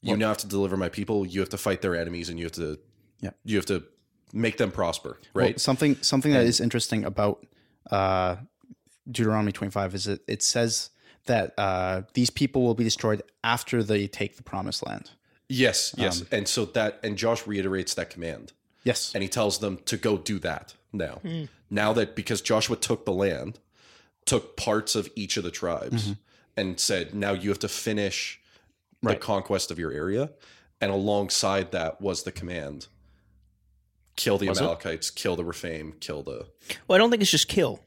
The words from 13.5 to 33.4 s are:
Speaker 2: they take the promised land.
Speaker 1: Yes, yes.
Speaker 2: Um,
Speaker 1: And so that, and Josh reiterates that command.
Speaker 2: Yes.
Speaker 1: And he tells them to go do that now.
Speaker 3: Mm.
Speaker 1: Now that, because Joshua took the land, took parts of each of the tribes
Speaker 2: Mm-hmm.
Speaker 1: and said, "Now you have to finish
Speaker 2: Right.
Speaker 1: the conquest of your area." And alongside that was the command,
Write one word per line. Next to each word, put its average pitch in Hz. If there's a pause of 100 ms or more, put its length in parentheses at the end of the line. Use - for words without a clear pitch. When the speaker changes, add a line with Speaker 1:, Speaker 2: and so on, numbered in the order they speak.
Speaker 2:
they 104
take -
the -
promised 101
land. - (360)
Speaker 1:
Yes, 127
yes. 92
Speaker 2:
Um, -
Speaker 1:
And 104
so 117
that, 107
and 104
Josh 113
reiterates 95
that 87
command. 80 (320)
Speaker 2:
Yes. -
Speaker 1:
And 101
he 98
tells 104
them 98
to 117
go 107
do 98
that 78 (180)
now. 82
Speaker 3:
Mm. 160 (220)
Speaker 1:
Now 104
that, 113
because 104
Joshua 110
took -
the 104
land, 92 (680)
took -
parts 110
of 104
each 98
of 95
the 87
tribes 92
Speaker 2:
Mm-hmm. 101 (460)
Speaker 1:
and 95
said, 90
"Now 101
you 95
have 95
to 104
finish - (640)
Speaker 2:
Right. 107
Speaker 1:
the -
conquest 98
of 85
your 80
area." 101 (500)
And 101
alongside 98
that 80
was 95
the -
command, 76 (1300)